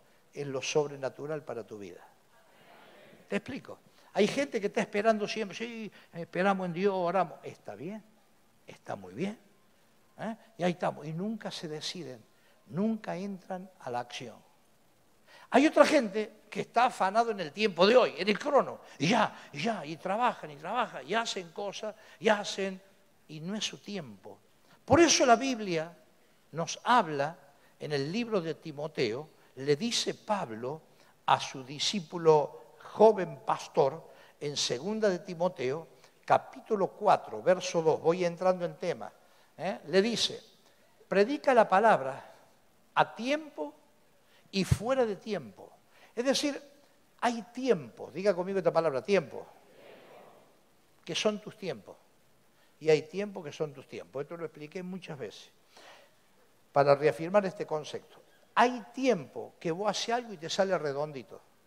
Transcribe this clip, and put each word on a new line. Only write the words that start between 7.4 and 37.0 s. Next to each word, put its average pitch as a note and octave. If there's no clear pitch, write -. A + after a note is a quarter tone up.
Está A#2+
bien, F3+
está -
muy F#2+
bien, G3+
¿eh? G#3+
Y E3
ahí F3+
estamos, D3
y D#3+
nunca G#3
se -
deciden, D3
nunca G3
entran F#3+
a C3
la A#2+
acción. A#2+
Hay C4
otra D4+
gente G#3+
que F#3+
está A#3
afanado A3
en G3+
el D3+
tiempo F#3+
de A#3
hoy, D#3+
en F#3
el G#3+
crono, A3+
y C#3+
ya, G#3
y C#3+
ya, G3
y D#3
trabajan, G3
y C#3+
trabajan, E3+
y F3
hacen G3+
cosas, G3+
y F3
hacen, G3
y D3+
no F3+
es G#3
su -
tiempo. A#2
Por C#4
eso D#4+
la A#3+
Biblia G#3
nos D#3
habla, D#3
en D3
el C#3+
libro A3
de D#3+
Timoteo, C#3+
le C#3
dice G#3+
Pablo C#3+
a C3
su C3+
discípulo D#3
joven F#3+
pastor, D#3
en D3
segunda G3+
de F3+
Timoteo, E3
capítulo G3
cuatro, C#3